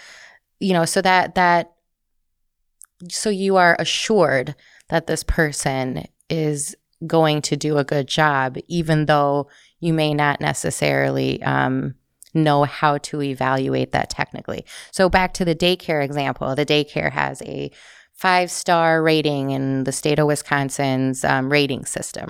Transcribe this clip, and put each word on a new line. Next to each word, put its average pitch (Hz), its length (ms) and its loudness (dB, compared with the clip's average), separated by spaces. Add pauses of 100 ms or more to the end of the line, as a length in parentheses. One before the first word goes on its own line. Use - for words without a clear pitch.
(600)
you 190 140 0
know, 165 100 4
so 185 180 0
that, 180 340 2
that, 175 360 4 (1400)
so - 200 -4
you 190 280 0
are 175 220 6
assured 135 760 0 (340)
that 165 180 0
this 160 160 -4
person 135 840 -2 (240)
is 151 460 -4 (320)
going 156 360 4
to - 120 -2
do 151 220 -2
a 143 60 2
good 139 240 -2
job, 139 500 0 (100)
even 160 380 0
though 143 420 2 (320)
you 165 140 0
may 151 200 2
not 147 280 0
necessarily, 139 1040 0
um, 135 520 -2 (380)
know 147 320 4
how 143 320 0
to 147 240 -8
evaluate 131 720 -2
that - 160 -2
technically. - 560 -8 (260)
So 190 160 2
back 185 280 0
to 190 100 -2
the 165 100 2
daycare 175 480 0
example, 135 500 -4
the 147 120 0
daycare 151 460 0
has 139 320 -2
a 143 280 -8 (420)
five-star 170 880 2
rating 147 500 0
in 135 340 -2
the 135 80 -2
state 147 260 0
of 151 80 4
Wisconsin's, 135 960 -2
um, 135 260 0
rating 139 360 0
system, - 440 -10